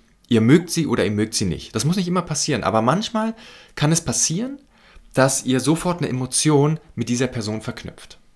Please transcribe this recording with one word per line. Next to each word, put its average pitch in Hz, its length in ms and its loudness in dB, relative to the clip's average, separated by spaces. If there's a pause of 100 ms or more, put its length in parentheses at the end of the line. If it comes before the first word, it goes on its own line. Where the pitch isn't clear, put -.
(280)
Ihr 113 140 4
mögt 156 280 6
sie 160 160 -2
oder 113 200 0
ihr 104 60 -2
mögt 107 240 -2
sie 107 100 -2
nicht. 80 300 -6
Das 113 100 -2
muss 165 100 2
nicht 180 140 -2
immer 180 140 0
passieren, 147 400 -4
aber 104 180 2
manchmal 214 540 0 (400)
kann 151 180 2
es 160 80 0
passieren, 190 580 -2 (540)
dass 135 320 2
ihr 127 160 0
sofort 165 380 0
eine 143 100 -2
Emotion 143 680 2 (180)
mit 117 120 -4
dieser 123 200 0
Person 110 340 -6
verknüpft. - 580 -14 (160)